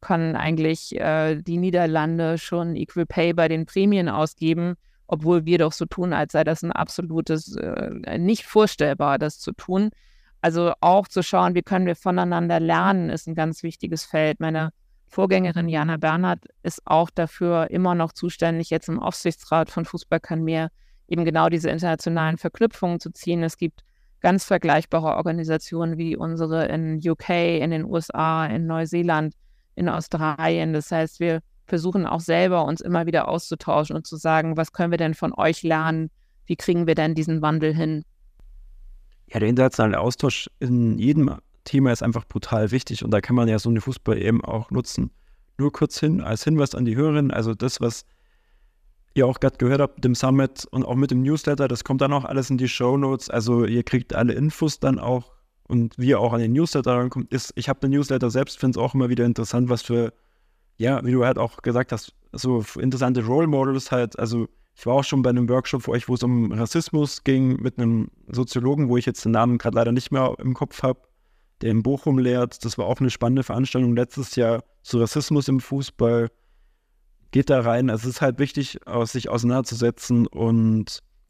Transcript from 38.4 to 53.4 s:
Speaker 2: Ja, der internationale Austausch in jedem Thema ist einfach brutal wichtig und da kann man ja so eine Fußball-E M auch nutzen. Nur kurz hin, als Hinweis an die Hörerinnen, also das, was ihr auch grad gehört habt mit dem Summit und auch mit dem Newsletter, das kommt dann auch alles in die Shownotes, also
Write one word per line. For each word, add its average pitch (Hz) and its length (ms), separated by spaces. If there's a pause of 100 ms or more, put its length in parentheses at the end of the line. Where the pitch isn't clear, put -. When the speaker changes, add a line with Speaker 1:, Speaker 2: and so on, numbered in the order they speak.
Speaker 2:
Ja, - 120
der 104 100
internationale 117 500
Austausch 120 500 (100)
in 120 380
jedem 143 380 (300)
Thema 135 280
ist - 100
einfach 117 220
brutal 107 460
wichtig 120 340
und 113 60
da 104 100
kann 123 160
man 120 100
ja 110 100
so 117 120
eine 117 100
Fußball-E 104 460
M 113 180
auch 113 260
nutzen. - 420 (460)
Nur 143 140
kurz - 260
hin, 156 220
als - 240
Hinweis 151 320
an 127 80
die 113 140
Hörerinnen, 147 340
also 113 240
das, 123 240
was 117 260 (1080)
ihr 135 120
auch 127 140
grad 131 200
gehört 131 200
habt 139 160
mit - 80
dem 123 100
Summit 135 580
und 131 120
auch - 120
mit 135 160
dem 127 100
Newsletter, 143 480
das 123 160
kommt 135 160
dann 139 100
auch 143 140
alles 135 240
in 131 80
die 123 100
Shownotes, 135 640
also 117 340